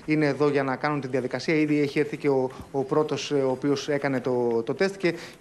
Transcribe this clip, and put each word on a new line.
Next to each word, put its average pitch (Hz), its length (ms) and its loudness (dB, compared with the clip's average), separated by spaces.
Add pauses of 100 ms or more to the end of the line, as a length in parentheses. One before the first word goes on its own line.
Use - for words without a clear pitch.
είναι 156 200 4
εδώ 143 220 2
για 139 140 2
να 131 140 -2
κάνουν 147 240 -2
τη 131 80 -8
διαδικασία. 127 460 -2
Ήδη 151 260 2
έχει 143 180 0
έρθει 147 180 0
και - 120 -2
ο, 131 220 2 (200)
ο 139 120 -2
πρώτος, 151 480 0
ε, 147 40 -2
ο 135 160 2
οποίος 139 380 0
έκανε 139 320 0
το, 120 420 0
το 135 120 -4
τεστ, 196 220 0
και 170 180 0 (260)